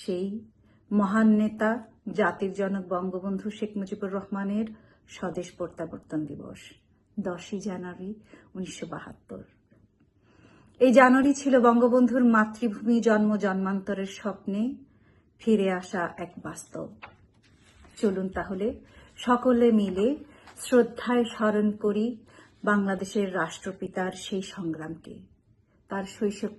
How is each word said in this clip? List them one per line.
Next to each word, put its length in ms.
সেই 260
মহান 360
নেতা, 280
জাতির 400
জনক 240
বঙ্গবন্ধু 540
শেখ 200
মুজিবুর 400
রহমানের 500
স্বদেশ 320
প্রত্যাবর্তন 640
দিবস, 320
দশই 420
জানুয়ারি 500
উনিশশো 400
বাহাত্তর। 500
এই 180
জানুয়ারি 420
ছিল 120
বঙ্গবন্ধুর 560
মাতৃভূমি 640
জন্ম 300
জন্মান্তরের 840
স্বপ্নে 420
ফিরে 260
আসা 240
এক 140
বাস্তব। 420
চলুন 300
তাহলে 300
সকলে 520
মিলে 360
শ্রদ্ধায় 720
স্মরণ 340
করি 220
বাংলাদেশের 640
রাষ্ট্রপিতার 720
সেই 180
সংগ্রামকে, 600
তার 240
শৈশব 460